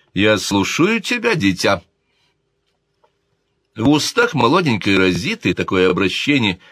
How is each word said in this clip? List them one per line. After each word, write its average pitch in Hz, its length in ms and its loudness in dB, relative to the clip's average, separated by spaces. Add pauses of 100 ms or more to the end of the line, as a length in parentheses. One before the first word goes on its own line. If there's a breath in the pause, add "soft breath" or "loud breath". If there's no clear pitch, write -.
(160 soft breath)
"Я 104 240 2
слушаю 156 600 0
тебя, 233 360 -2
дитя". 190 480 0 (1900)
В 107 120 0
устах 190 460 0
молоденькой 117 640 2
Розиты 92 560 -2
такое 92 380 0
обращение, 98 680 0 (140 soft breath)